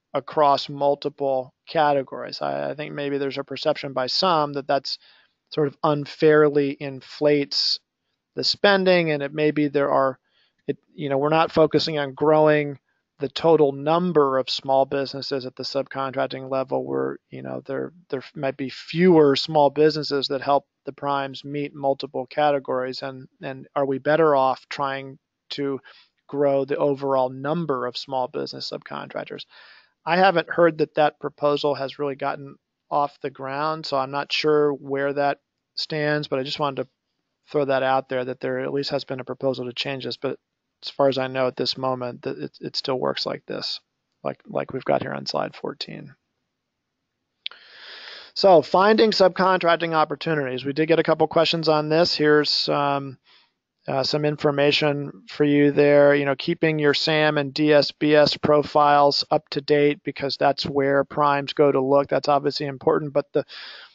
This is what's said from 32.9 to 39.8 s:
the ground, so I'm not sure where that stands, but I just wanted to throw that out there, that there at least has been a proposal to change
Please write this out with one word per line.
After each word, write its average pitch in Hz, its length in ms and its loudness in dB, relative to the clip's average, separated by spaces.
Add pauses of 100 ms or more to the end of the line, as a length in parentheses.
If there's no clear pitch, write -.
the 143 80 -6
ground, 147 560 -6
so 139 120 -2
I'm 131 140 -2
not 143 200 -6
sure 151 400 2
where 139 400 -4
that 143 280 0 (360)
stands, 151 540 -2
but 139 100 -2
I 131 40 -2
just 143 140 -8
wanted 135 260 -4
to - 60 -20 (640)
throw 147 140 0
that 135 180 0
out 131 240 0
there, 127 160 -4
that 127 160 -8
there 131 220 -4
at 139 100 -6
least 139 200 -4
has 139 120 -4
been 131 160 -10
a 123 60 -12
proposal 127 400 -4
to 123 80 -10
change 135 320 -6